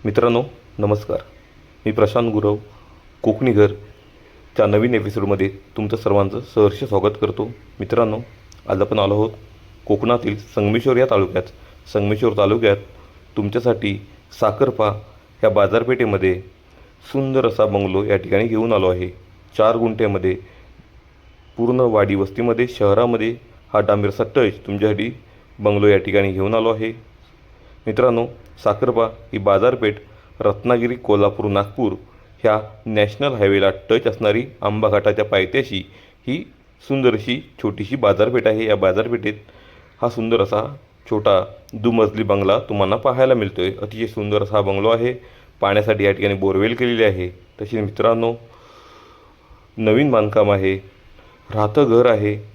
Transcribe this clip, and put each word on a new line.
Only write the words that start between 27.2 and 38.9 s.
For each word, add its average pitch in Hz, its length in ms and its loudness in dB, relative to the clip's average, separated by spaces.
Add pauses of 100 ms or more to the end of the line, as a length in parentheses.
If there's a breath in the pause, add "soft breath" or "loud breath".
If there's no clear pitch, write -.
मित्रांनो, 120 380 0 (380)
साखरपा 113 420 0
ही - 320 -10
बाजारपेठ 104 580 2 (440 soft breath)
रत्नागिरी, 117 560 0
कोल्हापूर, 104 500 0
नागपूर 101 460 -2 (520 soft breath)
ह्या 110 180 2 (240)
नॅशनल 107 480 0
हायवेला 98 360 4 (200)
टच 117 180 2
असणारी 107 360 0 (180)
आंबा 107 280 0
घाटाच्या 104 360 0
पायथ्याशी 101 520 -2 (500 soft breath)
ही 151 160 -6 (440)
सुंदर 135 260 2
अशी 107 360 -6 (140)
छोटीशी 104 320 -6
बाजारपेठ 110 520 2
आहे. 110 180 0
या 107 100 2
बाजारपेठेत 107 580 -2 (680 soft breath)